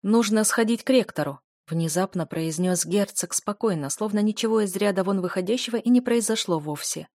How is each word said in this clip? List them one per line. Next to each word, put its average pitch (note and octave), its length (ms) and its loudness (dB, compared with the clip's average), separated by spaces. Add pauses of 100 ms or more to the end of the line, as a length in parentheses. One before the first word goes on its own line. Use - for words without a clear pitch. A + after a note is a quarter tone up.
"Нужно G#3+ 420 4
сходить A3+ 380 2
к - 60 -4
ректору", D#3 520 0 (280)
внезапно E3 560 -2
произнёс E3 600 -2
герцог G3 480 -2
спокойно, F3+ 560 -2
словно G#3+ 300 -2
ничего G#3+ 420 0
из F#3+ 120 -2
ряда G3 300 0
вон G3 160 0
выходящего F#3+ 560 -2
и A3 140 0
не B3 100 8
произошло A3 580 0
вовсе. D3+ 600 -6